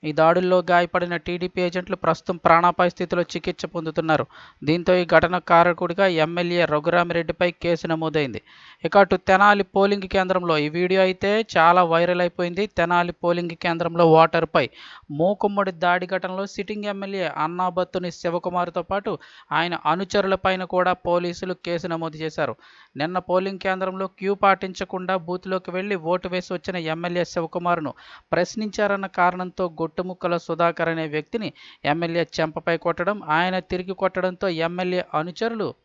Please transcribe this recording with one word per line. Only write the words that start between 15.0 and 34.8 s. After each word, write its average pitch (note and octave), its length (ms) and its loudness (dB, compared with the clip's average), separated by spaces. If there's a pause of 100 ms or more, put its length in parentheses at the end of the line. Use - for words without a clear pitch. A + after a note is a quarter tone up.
మూకుమ్మడి G3 640 0
దాడి F3 340 0
ఘటనలో F#3 400 -6
సిట్టింగ్ G#3 380 -8
ఎమ్మెల్యే G3 420 -6 (100)
అన్నాబత్తుని F3+ 760 -2
శివకుమార్తో F3 720 -4
పాటు G3 360 -6 (340)
ఆయన E3 220 -2 (120)
అనుచరులపైన F#3+ 800 0
కూడా F3+ 280 0
పోలీసులు F3 640 -2 (100)
కేసు E3+ 220 -4
నమోదు E3 300 -6
చేశారు. D#3 400 -4 (400)
నిన్న E3 220 -4
పోలింగ్ F#3 400 -2
కేంద్రంలో F#3+ 480 -4
క్యూ F#3+ 280 -4
పాటించకుండా F#3+ 840 0
బూత్లోకి F3+ 540 -6
వెళ్లి G3 260 -4
ఓటు F3+ 320 -4
వేసి F3+ 240 -6
వచ్చిన F3+ 240 -6
ఎమ్మెల్యే E3+ 480 -4
శివకుమార్ను E3+ 720 -4 (380)
ప్రశ్నించారన్న G3+ 720 -2
కారణంతో F3+ 680 -2 (160)
గొట్టుముక్కల F3+ 480 -6
సుధాకర్ E3 520 0
అనే E3 180 -4
వ్యక్తిని D#3 460 -6 (320)
ఎమ్మెల్యే E3 420 -2 (140)
చెంపపై D#3+ 360 -2
కొట్టడం, F3+ 460 -4
ఆయన F3 360 0
తిరిగి F#3 360 -6
కొట్టడంతో F#3 540 -2
ఎమ్మెల్యే F3 680 -2